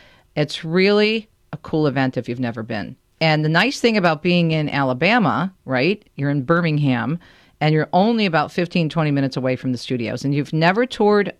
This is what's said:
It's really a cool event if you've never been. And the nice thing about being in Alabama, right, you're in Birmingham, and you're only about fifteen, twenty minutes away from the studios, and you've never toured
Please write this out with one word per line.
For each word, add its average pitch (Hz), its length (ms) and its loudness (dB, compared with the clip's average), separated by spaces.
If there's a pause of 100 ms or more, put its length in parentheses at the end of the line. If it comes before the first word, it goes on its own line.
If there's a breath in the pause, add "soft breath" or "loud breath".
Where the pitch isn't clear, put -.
(360 loud breath)
It's 147 300 -4
really 208 600 2 (280)
a - 20 -10
cool 156 300 -2
event 131 320 0
if 117 100 -6
you've 120 100 -6
never 120 240 -4
been. 110 340 -8 (260)
And 156 200 2
the 156 60 0
nice 190 320 0
thing 233 160 2
about 170 260 2
being 175 280 2
in 156 180 -2
Alabama, 147 840 0 (120)
right, 135 420 -2 (100)
you're 143 140 -2
in 143 120 -2
Birmingham, 147 760 0 (440 soft breath)
and 156 120 2
you're 156 180 0
only 214 340 2
about 156 260 0
fifteen, 170 380 -2
twenty 156 200 0
minutes 139 260 0
away 127 200 0
from 131 160 -4
the 120 60 -4
studios, 120 460 -6
and 139 100 0
you've 143 180 -2
never 180 320 2
toured 208 560 0